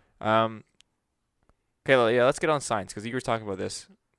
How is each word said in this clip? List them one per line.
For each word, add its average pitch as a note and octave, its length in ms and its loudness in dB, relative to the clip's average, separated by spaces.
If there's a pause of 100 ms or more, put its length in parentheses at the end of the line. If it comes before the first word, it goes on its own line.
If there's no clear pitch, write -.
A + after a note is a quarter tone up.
(220)
Um. A2 420 2 (1200)
Okay. C3+ 100 6
Well, A#2 160 4
yeah. B2 140 4
Let's C#3+ 140 2
get D#3+ 100 0
on D3+ 100 0
Sainz, G#2 340 -6
'cause G#2 120 -12
you A#2 80 -8
were B2+ 80 -4
talking A2+ 260 -4
about G2 100 -6
this, - 300 -8 (320)